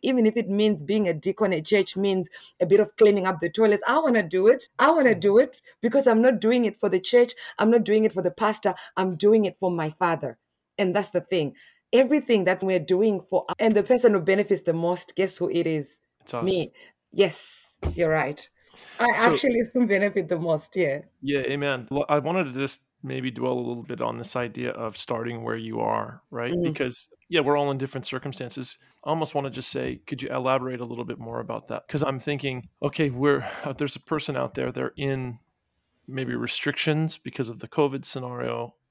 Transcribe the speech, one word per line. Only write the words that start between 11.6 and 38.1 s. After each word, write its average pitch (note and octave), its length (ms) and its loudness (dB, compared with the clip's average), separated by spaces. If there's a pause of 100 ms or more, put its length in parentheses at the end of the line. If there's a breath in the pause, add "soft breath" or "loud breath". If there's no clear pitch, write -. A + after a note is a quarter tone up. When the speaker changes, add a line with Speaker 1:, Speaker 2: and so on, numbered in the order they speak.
Speaker 1:
Everything B3 520 4
that F#3 180 0
we're F#3+ 160 2
doing F#3 500 2
for, F3+ 160 0 (140)
and A3 160 4
the G#3 80 4
person A#3+ 300 4
who F#3 80 2
benefits F#3+ 400 2
the E3 120 0
most, F3 420 -2
guess F#3+ 220 -2
who F3+ 120 -2
it E3+ 180 0
is? D3+ 320 -4 (220)
Speaker 2:
It's - 120 -12
us. A#2+ 120 -4
Speaker 1:
Me. F#3 280 0 (380 soft breath)
Yes, - 640 -2 (200)
you're E3+ 140 0
right. D3+ 380 -2 (520 loud breath)
I A#3 160 2
Speaker 2:
So A3+ 160 4
Speaker 1:
actually B3 300 2 (120)
<laughs> - 20 0 (120)
benefit G3 420 0
the F3 80 -2
most, D#3+ 380 -4
yeah. D3 260 0 (200)
Speaker 2:
Yeah, C#3 180 -2
amen. C3 500 -2
Lo-, C#3+ 200 -2
I D3 100 4
wanted E3+ 280 0
to B2 60 -8
just C3+ 300 -4 (200)
maybe C3 280 -6
dwell B2+ 220 -2
a B2 140 -2
little A#2+ 160 -6
bit A#2+ 180 -8
on A#2 160 -2
this A#2 180 -4
idea B2 360 -4
of A2 260 -8
starting A#2 460 -4
where A2+ 140 -4
you A2+ 220 -8
are, A2 520 -4
right? B2 240 -4
Speaker 3:
Mm. F3 80 -2
Speaker 2:
Because, D3 440 -4 (220)
yeah, E3 120 2
we're C#3+ 160 2
all C#3+ 140 0
in C#3 60 -2
different C3 280 -6
circumstances. C3 720 -6 (280 soft breath)
I C#3 40 -4
almost D#3 260 -2
wanna C#3 160 -4
just B2 200 -2
say, B2+ 260 -4 (100)
could B2+ 140 -8
you - 80 -8
elaborate B2+ 520 -2
a B2 40 -10
little A#2 200 -10
bit A#2+ 140 -10
more A#2 200 -10
about A2+ 280 -8
that? - 200 -10
'Cause C#3+ 160 -2
I'm C3+ 160 -2
thinking, C3+ 500 -6 (120)
okay, C#3+ 280 0
we're, C3+ 380 0 (160 loud breath)
uh, C#3 100 -6
there's C#3+ 220 -4
a C#3 60 -12
person D3 360 -4
out B2+ 180 -4
there, B2+ 160 -4
they're C3 260 -6
in C3 420 -4 (680)
maybe B2+ 280 -6
restrictions D3+ 800 -2
because - 320 -8
of A#2 100 -12
the - 100 -14
covid C#3 360 0
scenario. B2 720 -6 (160)